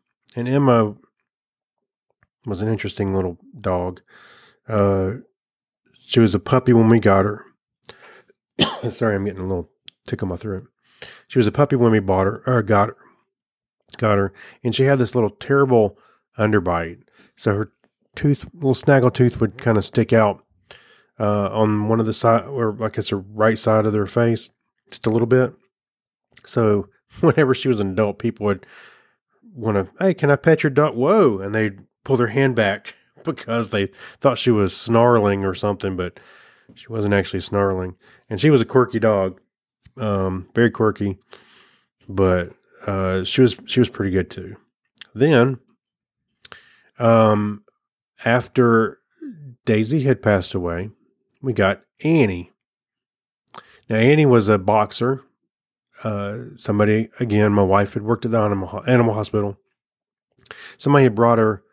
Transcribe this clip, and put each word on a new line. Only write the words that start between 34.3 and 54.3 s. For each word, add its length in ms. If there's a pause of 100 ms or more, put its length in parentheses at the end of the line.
she 120
was 240
snarling 720
or 80
something, 420
but 240 (540)
she 140
wasn't 260
actually 260
snarling. 560 (340)
And 120
she 80
was 120
a 40
quirky 340
dog, 400 (580)
um, 580
very 160
quirky, 480 (880)
but, 440 (360)
uh, 360
she 180
was, 240
she 140
was 100
pretty 220
good 200
too. 240 (580)
Then, 460 (1400)
um, 640 (600)
after 760 (640)
Daisy 360
had 200
passed 320
away, 360 (520)
we 120
got 280 (220)
Annie. 480 (1400)
Now, 100
Annie 280
was 240